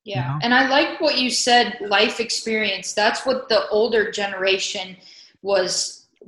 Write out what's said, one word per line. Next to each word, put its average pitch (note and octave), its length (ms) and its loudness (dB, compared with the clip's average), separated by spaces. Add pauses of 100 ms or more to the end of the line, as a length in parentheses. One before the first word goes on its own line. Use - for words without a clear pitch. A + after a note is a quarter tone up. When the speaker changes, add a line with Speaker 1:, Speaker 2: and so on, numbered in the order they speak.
Speaker 1:
Yeah. G3 120 -10
Speaker 2:
You C3 180 -4
know? D3+ 120 -6
Speaker 1:
And A#3+ 100 2
I C4 120 4
like D4+ 320 2
what C#4 200 0
you B3+ 100 0
said, A#3+ 480 2 (120)
life G#3 300 2
experience. G#3+ 760 -4
That's G#3+ 300 0
what - 260 -2
the G3+ 200 2
older G#3+ 420 2
generation F#3+ 840 -4 (460)
was. F#3+ 640 -2 (200)